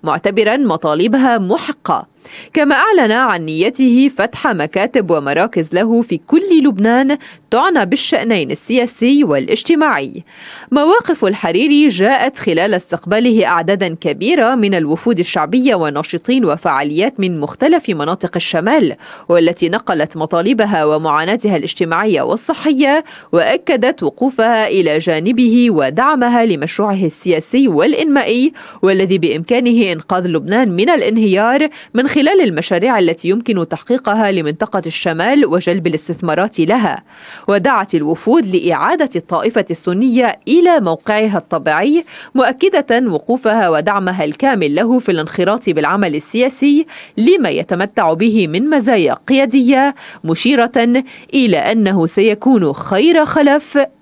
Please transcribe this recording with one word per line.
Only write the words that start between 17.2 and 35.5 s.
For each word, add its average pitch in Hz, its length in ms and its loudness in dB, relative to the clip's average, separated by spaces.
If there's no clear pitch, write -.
مختلف 294 500 -2
مناطق 165 460 -4
الشمال، 185 600 0
والتي 170 400 2
نقلت 170 480 -4
مطالبها 180 680 0
ومعاناتها 160 720 0
الاجتماعية 165 640 -2
والصحية، 285 840 0
وأكدت 247 720 0
وقوفها 226 640 0
إلى 160 300 0
جانبه 220 720 2
ودعمها 240 760 0
لمشروعه 190 600 -2
السياسي 175 640 0
والإنمائي، 262 840 0
والذي 190 360 2
بإمكانه 196 720 0
إنقاذ 180 360 -4
لبنان 185 440 0
من 190 180 0
الانهيار 233 800 0
من 254 140 0
خلال 311 340 2
المشاريع 202 580 0
التي 165 300 -2
يمكن 196 380 -2
تحقيقها 220 640 -2
لمنطقة 175 540 -4
الشمال 185 600 0
وجلب 175 420 -2